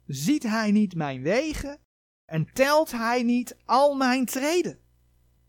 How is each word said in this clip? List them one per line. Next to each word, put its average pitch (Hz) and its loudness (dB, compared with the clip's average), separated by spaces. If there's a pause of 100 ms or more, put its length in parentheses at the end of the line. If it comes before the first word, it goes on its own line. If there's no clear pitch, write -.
"Ziet 160 -2
hij 214 0
niet 202 2
mijn 139 -6
wegen? 277 -2 (440)
En 160 -4
telt 302 2
hij 240 -2
niet 240 0
al 285 4
mijn 262 0
treden?" 294 -2 (680)